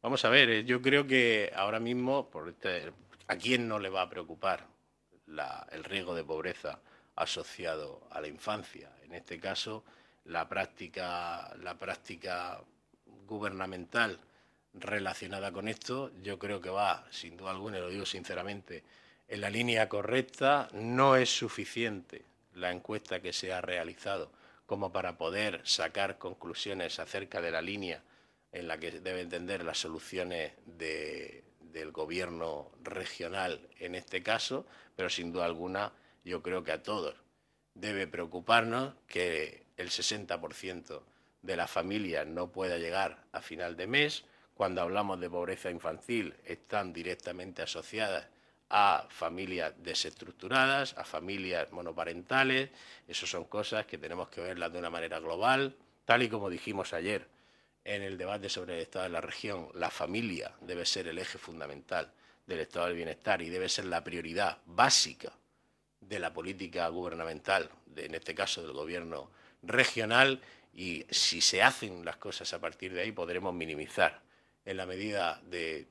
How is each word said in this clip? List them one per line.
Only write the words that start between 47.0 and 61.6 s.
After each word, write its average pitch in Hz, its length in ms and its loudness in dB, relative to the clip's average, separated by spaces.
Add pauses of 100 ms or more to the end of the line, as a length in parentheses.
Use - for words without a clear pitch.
asociadas 95 640 -2 (440)
a 101 400 6
familias 85 720 -2
desestructuradas, 131 1160 0
a - 60 -6
familias 90 720 -2
monoparentales. 90 960 2 (360)
Eso - 220 -4
son 90 160 -4
cosas 107 420 -2
que - 120 -10
tenemos 82 320 -6
que - 100 -12
verlas 87 320 -4
de 87 80 -6
una 85 100 -4
manera 82 300 -4
global. 120 560 4 (300)
Tal 120 180 8
y 117 60 2
como 101 200 0
dijimos 95 440 -4
ayer 92 420 -2 (520)
en 101 140 -2
el 98 160 -6
debate 98 320 -4
sobre 90 240 -4
el 82 80 -2
estado 92 220 -4
de 90 80 -2
la 82 100 0
región, 95 540 -6
la 85 160 0
familia 92 600 -2 (100)
debe 87 260 -4
ser 92 200 0
el 82 120 -4
eje - 180 -6
fundamental 76 760 -6 (360)